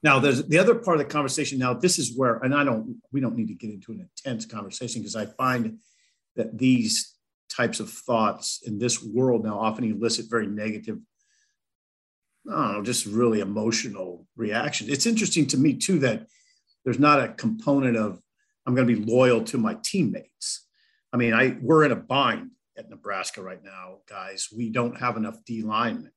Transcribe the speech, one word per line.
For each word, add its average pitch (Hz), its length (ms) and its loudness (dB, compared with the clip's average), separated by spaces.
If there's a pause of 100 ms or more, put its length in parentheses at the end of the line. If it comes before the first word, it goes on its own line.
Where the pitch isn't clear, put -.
Now, 143 160 6
there's 139 280 4
the 151 120 4
other 214 160 6
part 165 240 2
of 143 80 0
the - 60 -10
conversation. 139 460 -2
Now, 127 160 2
this 175 240 2
is 117 180 -4
where, 123 220 2
and 131 160 0
I 143 100 4
don't, 117 380 -2 (100)
we 131 80 -2
don't 117 160 -2
need 110 120 -2
to 98 60 -8
get 107 160 -10
into 101 220 -14
an 98 80 -12
intense 110 460 -10
conversation, 107 560 -10
'cause - 120 -10
I 107 120 -6
find 123 520 -2 (580)
that 113 200 -6
these 123 580 2 (360)
types - 300 -2
of 104 100 -8
thoughts - 760 -2
in 107 120 -6
this 117 240 -2
world 117 420 2
now 104 160 -4
often 110 240 -2
elicit 110 460 -2
very 113 160 0
negative, 107 520 -6 (1500)
I 196 40 -8
don't 131 180 -2
know, 104 100 -4
just 120 220 -2
really 110 360 2
emotional 98 840 -4 (100)
reactions. 110 520 -4
It's - 180 0
interesting 202 420 2
to 135 100 0
me, 135 160 4
too, 185 240 0
that 120 300 0 (540)
there's 123 160 0
not 143 240 6
a 113 120 -2
component 120 640 0
of, 107 220 -2 (460)
"I'm 123 80 0
gonna 127 120 4
be 120 100 4
loyal 117 480 4
to 123 140 -4
my 110 240 0
teammates." - 840 -4 (460)
I 120 40 -2
mean, 117 160 2
I, 123 280 2
we're 156 240 6
in 135 80 4
a 107 40 0
bind 127 540 -2 (260)
at - 140 -18
Nebraska 95 500 -10
right 92 220 -14
now, 95 360 -18 (100)
guys. 95 460 -12
We 117 160 -6
don't 120 280 -2
have 123 180 -2
enough 104 280 -6
D 113 180 -8
linemen. 107 540 -2